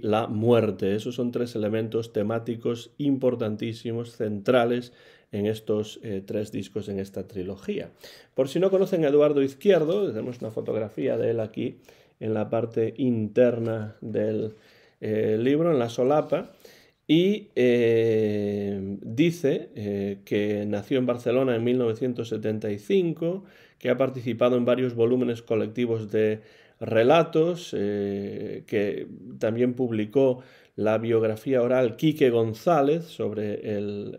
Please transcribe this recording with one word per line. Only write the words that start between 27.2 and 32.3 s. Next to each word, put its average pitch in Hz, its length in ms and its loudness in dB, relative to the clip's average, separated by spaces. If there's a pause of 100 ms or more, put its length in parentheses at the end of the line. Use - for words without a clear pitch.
eh, 101 920 -4
que 104 400 -2 (320)
también 120 360 2
publicó 123 680 0 (340)
la 107 220 0
biografía 113 640 0
oral 123 340 2
Quique 147 340 4